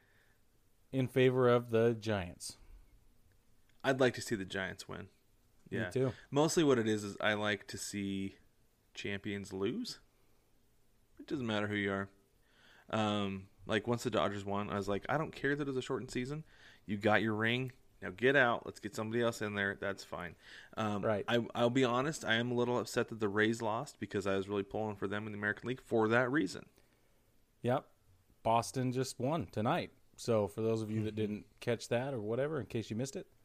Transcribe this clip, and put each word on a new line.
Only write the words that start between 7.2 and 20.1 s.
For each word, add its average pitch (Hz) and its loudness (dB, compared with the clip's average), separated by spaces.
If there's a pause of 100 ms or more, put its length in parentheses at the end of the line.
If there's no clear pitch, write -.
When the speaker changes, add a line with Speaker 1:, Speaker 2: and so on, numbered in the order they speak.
Speaker 2:
I 107 4
like 104 -2
to - -10
see 98 -4 (580)
champions 101 -8
lose. 123 -4 (1200)
It - -18
doesn't 139 -2
matter 104 0
who 104 -2
you 101 2
are. 98 -2 (800)
Um, 104 -2 (180)
like, 107 0
once 117 -2
the 127 0
Dodgers 101 0
won, 101 -2
I - -4
was 101 -2
like, 101 -2
"I 135 2
don't 156 -4
care 143 -2
that 147 -4
it - -
was 131 -2
a 127 -2
shortened 120 -6
season. 139 -6 (400)
You 104 -4
got 104 4
your 110 2
ring. 120 0 (280)
Now 101 -6
get 120 4
out. 120 4
Let's - -10
get - -8
somebody 113 -2
else 117 2
in 104 -2
there. 101 0
That's 98 -6
fine." 82 -10 (420)